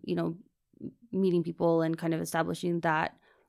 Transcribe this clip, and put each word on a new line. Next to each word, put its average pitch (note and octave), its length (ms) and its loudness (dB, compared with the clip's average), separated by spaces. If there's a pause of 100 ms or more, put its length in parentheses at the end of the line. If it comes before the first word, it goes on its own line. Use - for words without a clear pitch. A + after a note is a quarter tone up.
you - 120 -2
know, E3+ 200 -2 (760)
meeting F#3 320 2
people E3 380 2
and D#3+ 160 0
kind E3 160 -2
of D#3+ 80 -2
establishing E3+ 600 -2
that. D#3+ 360 0 (320)